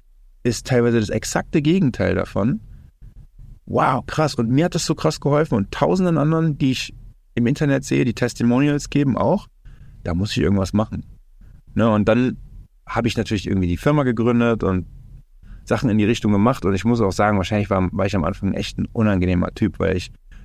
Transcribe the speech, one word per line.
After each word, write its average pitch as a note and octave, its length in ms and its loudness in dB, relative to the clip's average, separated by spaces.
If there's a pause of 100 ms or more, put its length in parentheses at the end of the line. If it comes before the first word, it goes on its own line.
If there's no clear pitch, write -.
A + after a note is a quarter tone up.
(440)
ist - 240 -2
teilweise A#2+ 320 4
das G#2+ 100 0
exakte - 520 -2
Gegenteil C#3+ 540 2
davon. G2+ 460 -2 (1040)
Wow, - 400 0
krass. D#3 300 -2
Und A#2 140 0
mir C#3 160 4
hat F3 100 -2
das E3 100 -4
so D#3+ 100 0
krass - 240 -2
geholfen D3 360 0
und G2+ 160 -2
tausenden F3 460 2
anderen, D#3 400 0
die C3+ 140 2
ich - 220 -6 (420)
im A#2+ 120 2
Internet C#3 360 0
sehe, C3+ 220 0
die A#2 80 0
Testimonials B2+ 760 0
geben C#3 280 0
auch, D#3+ 300 0 (560)
da F2 100 -4
muss F#2 180 -2
ich - 80 -6
irgendwas F#2+ 340 2
machen. G#2 300 -2 (720)
Ne, A2+ 160 2
und G#2 180 2
dann A#2+ 300 2 (500)
habe A#2 200 -2
ich G#2 100 -4
natürlich G#2 300 -2
irgendwie F#2+ 200 0
die F2 100 0
Firma D3+ 260 2
gegründet A#2 600 2
und F#2 220 0 (800)
Sachen A2+ 240 0
in G#2 80 2
die G#2 80 4
Richtung A2 260 2
gemacht. G#2 340 2
Und F#2+ 100 2
ich F#2 100 -2
muss A#2 160 2
auch G2 120 2
sagen, G#2+ 240 2
wahrscheinlich G2+ 320 0
war, F#2 220 2
war G2 140 -2
ich G2 100 -2
am E2 100 0
Anfang F#2+ 280 -2
echt - 240 -8
ein - 160 -2
unangenehmer F2+ 600 2
Typ, - 240 -2
weil F2 180 0
ich - 140 -8 (340)